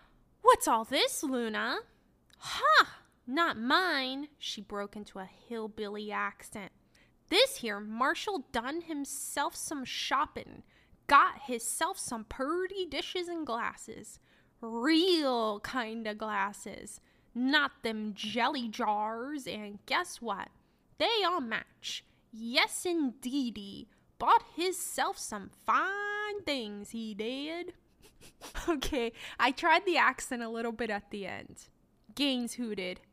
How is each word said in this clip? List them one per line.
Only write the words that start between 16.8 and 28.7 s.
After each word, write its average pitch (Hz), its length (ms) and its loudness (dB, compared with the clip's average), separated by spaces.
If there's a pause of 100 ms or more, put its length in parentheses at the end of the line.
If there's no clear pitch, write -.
Not 269 480 2
them 214 300 -2
jelly 240 540 0
jars, 226 800 -2
and 208 380 -8
guess 339 360 -2
what? 202 280 -6 (480)
They 415 260 4
all 349 180 2
match. - 640 -8 (260)
Yes, 233 540 0
indeedy. 254 1040 -2 (280)
Bought 339 260 6 (100)
hisself 349 640 -2
some 196 320 -10
fine 415 920 0
things, 208 480 -4
he 226 220 -6
did." 285 600 -6 (480)
<laughs> - 480 -8
Okay, 262 420 0 (280)